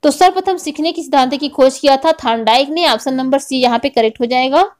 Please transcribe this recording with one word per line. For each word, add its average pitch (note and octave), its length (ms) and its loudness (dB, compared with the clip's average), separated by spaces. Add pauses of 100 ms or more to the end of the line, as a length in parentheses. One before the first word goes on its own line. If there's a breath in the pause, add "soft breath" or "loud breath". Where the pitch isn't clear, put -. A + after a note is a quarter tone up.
तो D4 80 4
सर्वप्रथम F#4 460 2
सीखने D#4 340 -6
के E4+ 100 -10
सिद्धांत C4+ 340 0
की C#4 140 -6
खोज C4 300 2
किया C4+ 180 2
था D#4 140 0
थॉर्नडाइक A#3 580 0
ने। D#4+ 200 0
ऑप्शन B3+ 240 -2
नंबर C4 260 0
सी C4+ 180 -6
यहाँ A#3+ 220 0
पे C#4 100 -2
करेक्ट A3 320 0
हो A#3+ 40 -2
जाएगा C4 540 0